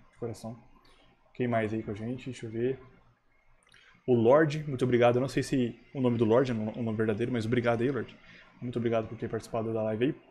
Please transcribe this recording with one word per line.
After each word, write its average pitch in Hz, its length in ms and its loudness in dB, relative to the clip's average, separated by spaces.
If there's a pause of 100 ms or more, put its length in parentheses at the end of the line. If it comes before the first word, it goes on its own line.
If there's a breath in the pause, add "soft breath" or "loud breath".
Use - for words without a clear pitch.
(120)
de - 80 -20
coração. 113 420 -10 (720 soft breath)
Quem 123 140 -2
mais 113 260 0
aí 113 80 -4
com 110 100 -8
a - 20 -4
gente? 117 320 -8
Deixa 120 220 -12
eu - 20 -12
ver. 120 280 -2 (1300 soft breath)
O 127 80 4
Lorde, 143 540 4
muito 135 160 -4
obrigado. 120 320 6
Eu 123 60 2
não 131 80 -2
sei 143 120 -2
se 123 380 -2 (140)
o 143 80 -4
nome 120 160 2
do 117 80 2
Lorde 127 260 4
é - 20 -2
o 110 300 -4
nome 110 140 -2
verdadeiro, 110 340 -2
mas 113 140 -2
obrigado 117 360 2
aí, 127 80 0
Lorde. 123 240 -6 (480 loud breath)
Muito 123 160 -6
obrigado 113 300 0
por 113 100 -12
ter 113 120 -6
participado 113 440 -4
da 110 100 -2
live 110 200 -2
aí. 147 100 2 (180)